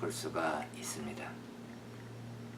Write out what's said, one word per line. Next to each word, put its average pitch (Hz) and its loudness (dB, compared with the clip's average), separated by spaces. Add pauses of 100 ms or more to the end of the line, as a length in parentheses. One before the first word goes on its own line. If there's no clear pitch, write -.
볼 - 4
수가 78 4 (140)
있습니다. - 0 (1300)